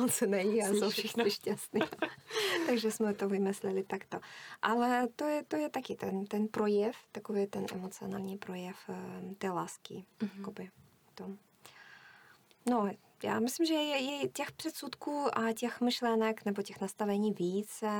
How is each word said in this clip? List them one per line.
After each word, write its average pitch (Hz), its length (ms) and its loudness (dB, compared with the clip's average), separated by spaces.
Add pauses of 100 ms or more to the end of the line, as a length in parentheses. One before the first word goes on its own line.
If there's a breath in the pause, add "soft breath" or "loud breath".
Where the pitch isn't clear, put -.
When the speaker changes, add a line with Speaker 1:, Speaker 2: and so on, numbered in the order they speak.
Speaker 1:
on 247 80 4
se 240 180 4
nejí 208 360 4
a 196 40 4
Speaker 2:
Sníš 208 120 4
Speaker 1:
jsou 202 100 4
Speaker 2:
všechno. 220 340 0
Speaker 1:
všichni 202 80 4
šťastní. - 500 -2
<laughs> 359 840 -2
Takže 226 260 4
jsme 214 220 2
to 202 160 0
vymysleli 196 540 0
takto. 185 360 -6 (420 loud breath)
Ale 240 540 4
to 294 100 -2
je, 302 180 0
to - 120 -4
je 302 140 0
taky 254 260 -4
ten, 190 300 -2
ten 208 220 0
projev, 208 480 2 (160)
takový 202 360 -2
ten 196 260 -6
emocionální 190 640 -6
projev, 185 380 -8 (140)
eh, 185 480 -8
té 190 120 -2
lásky, 180 560 -6 (160)
Speaker 2:
Mhm. 202 160 -2
Speaker 1:
jakoby, 196 320 -10 (460)
to. 190 140 -10 (1400 loud breath)
No, 214 200 4 (340)
já 208 160 2
myslím, 254 260 2
že 320 80 2
je, 294 260 2
je 277 300 0
těch - 220 -6
předsudků 285 880 -2
a 226 140 2
těch 233 280 -4
myšlenek 226 640 2
nebo 202 160 0
těch 202 200 -10
nastavení 208 520 0
více, 196 560 -2 (100)